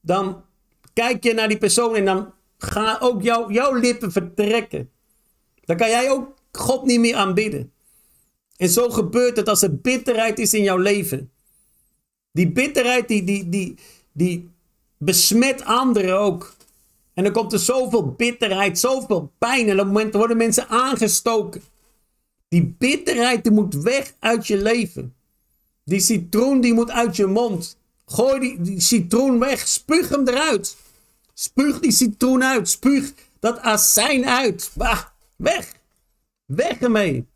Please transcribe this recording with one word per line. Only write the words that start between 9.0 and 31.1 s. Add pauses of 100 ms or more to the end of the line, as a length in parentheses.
het
als
er
bitterheid
is
in
jouw
leven. (1000)
Die
bitterheid
die,
die,
die, (360)
die (480)
besmet
anderen
ook. (580)
En
dan
komt
er
zoveel
bitterheid,
zoveel
pijn.
En
op
het
moment
worden
mensen
aangestoken. (840)
Die
bitterheid
die
moet
weg
uit
je
leven. (680)
Die
citroen
die
moet
uit
je
mond. (280)
Gooi
die,
die
citroen
weg.
Spuug
hem
eruit. (560)